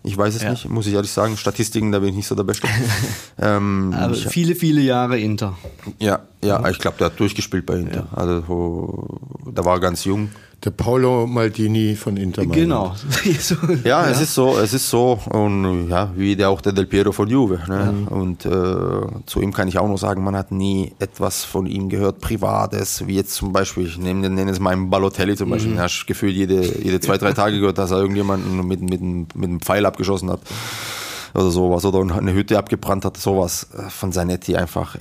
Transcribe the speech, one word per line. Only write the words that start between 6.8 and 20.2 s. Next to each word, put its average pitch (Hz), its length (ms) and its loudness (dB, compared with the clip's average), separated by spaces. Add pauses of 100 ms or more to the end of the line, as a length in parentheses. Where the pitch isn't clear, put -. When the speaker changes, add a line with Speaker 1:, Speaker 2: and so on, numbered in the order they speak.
Speaker 1:
der 87 100 2
hat - 120 -4
durchgespielt 101 460 -2
bei 87 120 -2
Inter. 87 340 -4
Speaker 2:
Ja. - 60 -8
Speaker 1:
Also, 87 300 0
wo, 87 720 -4 (320)
da 92 140 -4
war 90 100 4
er 87 40 0
ganz 87 240 0
jung. 104 260 -2 (340)
Speaker 3:
Der 107 80 0
Paolo 123 560 2
Maldini 110 680 2
von 101 180 -4
Inter 98 300 -2
Mailand. 131 100 0
Speaker 2:
Genau. 123 400 2 (400)
<laughs> - 40 -4
So, - 160 0 (280)
Speaker 1:
Ja, 143 220 4
Speaker 2:
ja. 143 40 4
Speaker 1:
es 123 120 2
ist 156 140 0
so, 131 240 6
es 107 140 2
ist 131 160 0
so. 120 300 4 (120)
Und 95 580 2
ja, 92 260 0
wie 98 220 2
der, 98 140 4
auch 95 100 0
der 101 100 2
Del 98 140 2
Piero 98 260 2
von 104 160 0
Juve. 110 400 4
Ne? 101 400 0
Speaker 2:
Ja. - 80 -4
Speaker 1:
Und, 92 300 -2
äh, 92 800 0
zu - 160 -2
ihm 98 100 0
kann 98 160 0
ich 90 120 -2
auch 104 100 2
noch 98 80 0
sagen, 95 260 -2